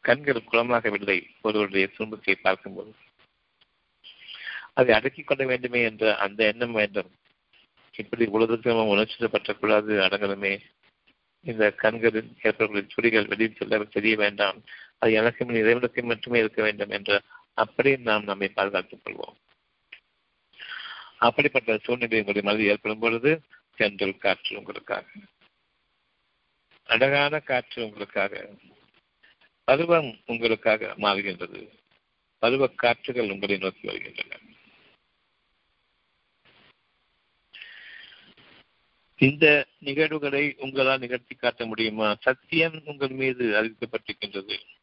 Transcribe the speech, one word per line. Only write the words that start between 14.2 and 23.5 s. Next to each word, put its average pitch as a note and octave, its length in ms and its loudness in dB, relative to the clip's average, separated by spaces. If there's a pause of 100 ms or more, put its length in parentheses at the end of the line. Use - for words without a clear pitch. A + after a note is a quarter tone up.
அது A2+ 140 2
எனக்கு A#2 420 2
இறைவனுக்கு A#2 500 2
மட்டுமே A#2 360 0
இருக்க A2 220 0
வேண்டும் G#2 340 -2
என்ற G2+ 240 0 (380)
அப்படி C3 320 2 (120)
நாம் G#2+ 220 0
நம்மை G2 240 -4
பாதுகாத்துக் G2 560 -4
கொள்வோம். - 320 -14 (1800)
அப்படிப்பட்ட A#2 600 2
சூழ்நிலை A#2 420 -2
உங்களுடைய G2+ 260 -2
மனதில் G#2 260 2
ஏற்படும் G#2+ 320 -4
பொழுது, A#2 260 2 (460)